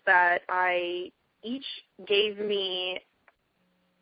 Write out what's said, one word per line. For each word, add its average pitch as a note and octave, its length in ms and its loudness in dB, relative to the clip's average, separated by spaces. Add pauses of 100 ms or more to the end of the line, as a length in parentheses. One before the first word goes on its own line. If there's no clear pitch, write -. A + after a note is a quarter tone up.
that F3+ 420 6
I, F3+ 640 -2 (300)
each B3+ 240 -10 (400)
gave G3+ 320 0
me F#3+ 640 -4 (1000)